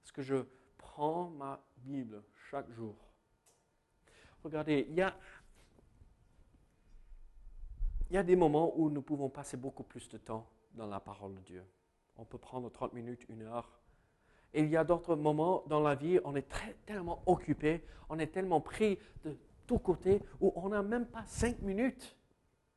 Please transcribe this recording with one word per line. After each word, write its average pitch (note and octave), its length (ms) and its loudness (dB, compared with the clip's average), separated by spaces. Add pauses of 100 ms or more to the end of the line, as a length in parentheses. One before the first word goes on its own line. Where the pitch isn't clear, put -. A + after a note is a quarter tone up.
Est-ce - 80 -20
que C#3+ 120 -10
je C3 200 0 (360)
prends E3 500 -4
ma C#3+ 340 -12 (140)
Bible B2 460 -10 (260)
chaque C3+ 220 -8
jour ? A2+ 240 -10 (1500)
Regardez, D3+ 460 2
il D#3 60 -4
y F#3 80 4
a, F#3+ 120 0 (3000)
il F3 60 0
y - 20 6
a G3 60 4
des F3+ 120 8
moments D#3 400 6
où D#3 140 4
nous C#3+ 140 -2
pouvons C#3 260 -2
passer C#3 280 -10
beaucoup C3 260 -8
plus - 260 -16
de A2+ 80 -16
temps A2+ 320 -10 (240)
dans A2 140 -10
la G2+ 120 -6
parole G2 360 -12
de F#2+ 60 -18
Dieu. F2+ 220 -16 (540)
On A#2 80 -16
peut - 120 -16
prendre B2 320 -10
trente - 240 -8
minutes, A#2+ 360 -12
une A2+ 140 -14
heure. A#2 360 -10 (760)
Et D#3 100 4
il D#3 60 2
y D#3 60 2
a D#3+ 80 6
d'autres E3+ 320 2
moments D3+ 520 2
dans D3+ 120 2
la D3 160 4
vie, E3 300 4
on C#3+ 100 -4
est C3+ 120 -2
très, - 260 -8 (120)
tellement F3 400 -6
occupé, D#3 600 2 (240)
on D#3 100 -4
est D#3 80 0
tellement F#3 320 2
pris G#3 400 0 (240)
de D#3 120 -6 (300)
tous A#3+ 140 2
côtés, F#3+ 420 2 (200)
où F#3+ 160 6
on F#3 120 -4
n'a G#3 140 0
même A#3 240 0
pas A3+ 180 -12
cinq A#3+ 360 0
minutes. G3+ 560 -2 (580)